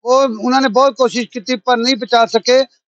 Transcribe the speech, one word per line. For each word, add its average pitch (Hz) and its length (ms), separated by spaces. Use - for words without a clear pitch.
ਉਹ, 254 160
ਉਹਨਾਂ 254 400
ਨੇ 262 60
ਬਹੁਤ 247 300
ਕੋਸ਼ਿਸ਼ 240 320
ਕੀਤੀ 247 260
ਪਰ 247 220
ਨਹੀਂ 247 180
ਬਚਾ 233 300
ਸਕੇ। 247 380